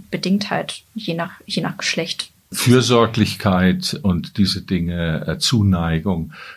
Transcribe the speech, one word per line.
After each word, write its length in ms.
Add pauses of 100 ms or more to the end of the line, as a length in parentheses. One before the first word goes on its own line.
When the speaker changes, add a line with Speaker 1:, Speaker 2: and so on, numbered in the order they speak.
(100)
Speaker 1:
Bedingtheit, 720 (120)
je 200
nach, 160 (160)
je 160
nach 160
Geschlecht. 520 (200)
Speaker 2:
Fürsorglichkeit 1500
und 360
diese 240
Dinge, 640
äh, 120
Zuneigung, 920 (240)